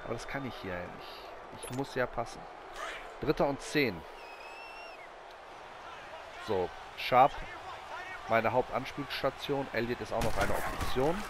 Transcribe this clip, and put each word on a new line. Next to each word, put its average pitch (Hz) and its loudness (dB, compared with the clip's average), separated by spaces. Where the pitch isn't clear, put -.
Aber 110 -4
das 120 -6
kann 139 -4
ich 117 -4
hier 92 -4
nicht. - -10
Ich 123 -6
muss 135 -2
ja 127 4
passen. - -4
Dritter 151 4
und 139 0
zehn. 113 2
So, 92 2
Sharp. 127 8
Meine 113 6
Hauptanspielstation. 131 0
Elliott 117 2
ist 110 -4
auch 113 4
noch 110 6
eine 98 6
Option. - 4